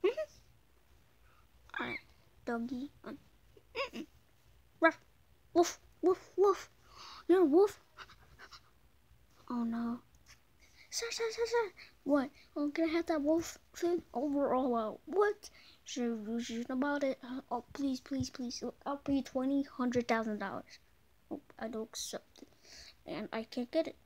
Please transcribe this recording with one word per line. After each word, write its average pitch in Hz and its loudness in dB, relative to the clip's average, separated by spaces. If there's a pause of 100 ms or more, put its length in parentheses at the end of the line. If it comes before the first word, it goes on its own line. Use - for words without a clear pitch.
Mm-hmm. 587 0 (1500)
All 240 -4
right, - -6 (460)
doggy. 247 -4 (140)
Um, 285 -10 (580)
mm-mm. 453 -6 (760)
Ruff. 320 4 (540)
Woof, 339 4 (220)
woof, 359 2
woof. 392 4 (580)
You're 370 8
a 349 8
wolf. 349 6 (1700)
Oh 240 0
no. 233 -2 (920)
Sir, - -4
sir, 466 -2
sir, 466 0
sir. 466 2 (320)
What? 277 4 (260)
Oh, 294 0
can 330 2
I 311 0
have 339 0
that 320 0
wolf 320 2 (160)
food? 349 0 (120)
Oh, 294 -2
we're 285 2
all 254 2
out. 220 -2
What? 415 2 (360)
Sure, 233 -2 (100)
you 233 -2
should 233 -6
about 285 0
it. 269 -2
Uh, 254 -8
oh, 240 -4 (100)
please, 269 -2
please, 262 -4
please. - -8 (220)
I'll 285 -2
pay 285 -2
you 269 2
twenty, 269 0
hundred 247 0
thousand 220 0
dollars. - -8 (520)
Oh, 294 -8 (160)
I 226 -8
don't 220 -6
accept - -10
it. - -20 (580)
And - -8
I 226 -4
can't 240 -6
get 320 2
it. - -10 (100)